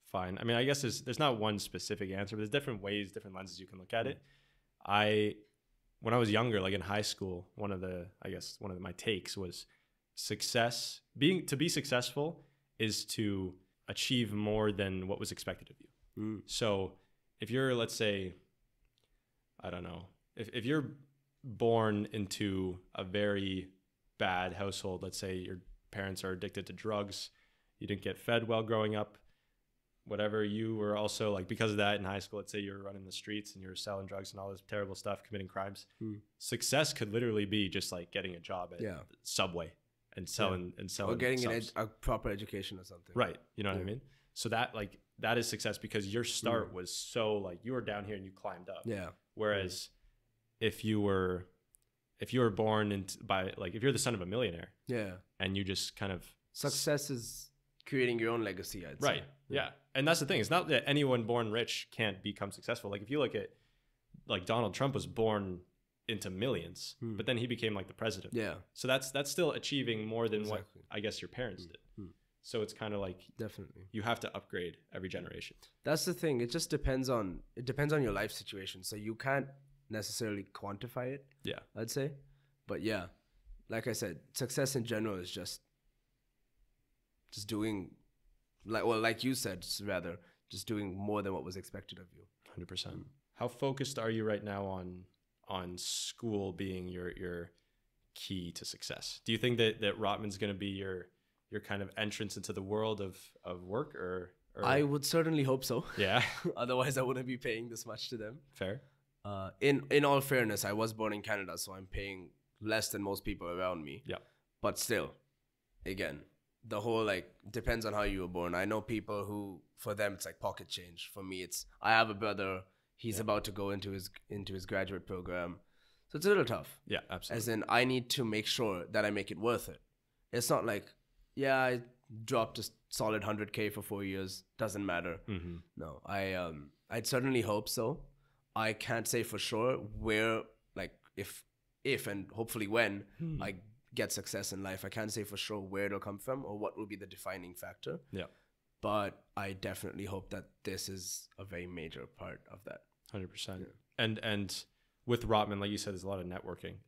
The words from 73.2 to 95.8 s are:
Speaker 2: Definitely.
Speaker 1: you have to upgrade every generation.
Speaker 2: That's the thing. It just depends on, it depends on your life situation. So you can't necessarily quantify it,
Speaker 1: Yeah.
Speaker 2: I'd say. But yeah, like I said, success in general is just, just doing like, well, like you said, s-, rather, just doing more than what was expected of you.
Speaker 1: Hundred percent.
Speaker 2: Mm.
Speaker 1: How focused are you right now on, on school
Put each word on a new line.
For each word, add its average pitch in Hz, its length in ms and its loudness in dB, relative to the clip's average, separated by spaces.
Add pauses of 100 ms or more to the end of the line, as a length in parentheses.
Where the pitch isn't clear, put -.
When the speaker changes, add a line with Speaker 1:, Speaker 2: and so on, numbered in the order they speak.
Speaker 2:
Definitely. 95 560 -10
Speaker 1:
you 107 100 -2
have 117 180 0
to 107 160 -6
upgrade 90 420 -6 (140)
every 92 160 -4
generation. 87 480 -8 (280)
Speaker 2:
That's 156 200 2
the 175 100 2
thing. 151 260 2
It 120 100 0
just - 200 -2
depends 131 380 2
on, 104 340 0 (140)
it 123 80 -6
depends 143 280 0
on 151 100 6
your 107 100 4
life 104 200 0
situation. 95 520 -8
So 107 120 -6
you 107 200 -4
can't 135 320 0 (420)
necessarily 104 540 -2
quantify 117 680 -6
it, 139 140 -12 (180)
Speaker 1:
Yeah. - 160 -4 (140)
Speaker 2:
I'd 113 160 -2
say. 143 220 0 (540)
But 82 160 -2
yeah, 98 260 0 (600)
like 113 180 -2
I 117 60 2
said, 95 280 -4 (140)
success 135 420 0
in 117 80 0
general 110 340 0
is 90 120 -6
just, - 320 -8 (1700)
just 104 180 -8
doing 107 460 0 (680)
like, 104 200 0
well, 110 160 6
like 113 240 2
you 131 100 2
said, 95 280 -2
s-, - 220 -6
rather, 90 340 -2 (320)
just 95 160 -10
doing 101 300 -2
more 104 260 2
than 95 100 0
what 73 120 -2
was 92 120 -6
expected 95 420 -12
of 90 160 -18
you. 87 80 -20 (280)
Speaker 1:
Hundred 87 180 -10
percent. 92 280 -6
Speaker 2:
Mm. 90 80 -10 (300)
Speaker 1:
How 123 140 -2
focused 135 500 -2
are 113 120 2
you 113 140 2
right 107 200 2
now 101 220 -2
on, 92 380 -6 (440)
on 90 300 -2
school 101 720 -2